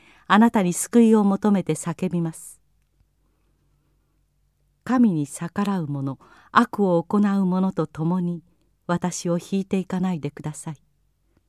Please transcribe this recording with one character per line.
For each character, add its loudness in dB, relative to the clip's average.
あ 4
な 6
た 0
に 0
救 2
い 6
を 4
求 2
め 0
て -4
叫 -6
び -2
ま -4
す。 -20
神 2
に -2
逆 -8
ら -2
う -6
者、 -6
悪 2
を 2
行 -2
う 2
者 0
と -4
共 -2
に -6
私 -4
を 0
引 -6
い -4
て -4
い -6
か -6
な -2
い -4
で -10
く -16
だ -8
さ -14
い。 -20